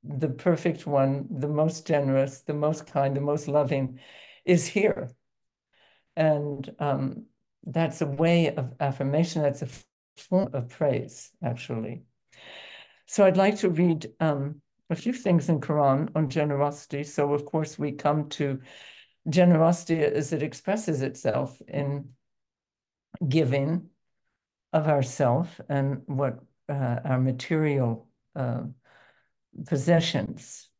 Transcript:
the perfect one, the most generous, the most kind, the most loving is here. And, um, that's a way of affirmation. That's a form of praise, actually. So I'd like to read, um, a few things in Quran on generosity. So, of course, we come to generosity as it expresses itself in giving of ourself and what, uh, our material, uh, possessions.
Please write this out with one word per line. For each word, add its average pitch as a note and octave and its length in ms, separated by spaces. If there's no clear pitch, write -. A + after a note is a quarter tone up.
the D3 260
perfect E3 580
one, C#3 440
the C#3 180
most D#3 380
generous, C3+ 540
the - 120
most D3+ 340
kind, C#3 300
the C#3 60
most D3 260
loving C3+ 500
is F3 220
here. - 440
And, D3 640
um, C#3 460
that's D#3+ 360
a D3 40
way E3 480
of C3 240
affirmation. C#3+ 600
That's C#3+ 220
a - 60
form - 360
of B2 160
praise, - 640
actually. A#2+ 600
So - 180
I'd F3+ 140
like G3+ 220
to G3 100
read, E3 500
um, D3 400
a E3 40
few A#3+ 200
things E3+ 340
in D#3 120
Quran D3 540
on D#3 140
generosity. C#3+ 760
So, C#3+ 280
of D3 140
course, D#3 320
we D3 140
come D3 380
to C#3 300
generosity E3 720
as D3 300
it D3 100
expresses D#3+ 580
itself C3 680
in C#3+ 440
giving C#3+ 640
of D#3 140
ourself C#3 840
and C#3 380
what, C3 320
uh, C3 360
our C3 140
material, C3 880
uh, B2 280
possessions. - 1000